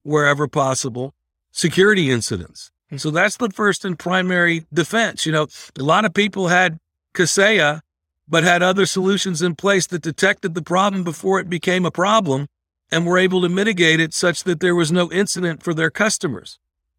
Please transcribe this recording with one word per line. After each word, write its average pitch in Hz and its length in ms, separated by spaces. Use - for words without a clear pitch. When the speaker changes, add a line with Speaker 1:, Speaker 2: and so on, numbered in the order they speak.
Speaker 1:
wherever 147 440
possible, 131 680
security 185 600
incidents. - 580
Speaker 2:
Hmm. 143 60
Speaker 1:
So 156 120
that's 175 280
the 233 120
first 202 360
and 180 120
primary 175 760
defense. 180 540
You 160 60
know, 156 160
a 135 40
lot 180 220
of 185 80
people 196 360
had 180 280
Kaseya, 175 680
but 160 160
had 175 180
other 190 240
solutions 190 560
in 175 140
place 196 320
that 175 160
detected 180 500
the 175 80
problem 190 420
before 190 360
it 165 100
became 180 360
a 156 60
problem 170 560
and 170 160
were 180 100
able 185 240
to 175 80
mitigate 175 500
it 156 140
such 175 300
that 175 160
there 175 160
was 165 160
no 175 200
incident 180 520
for 175 100
their 160 160
customers. - 720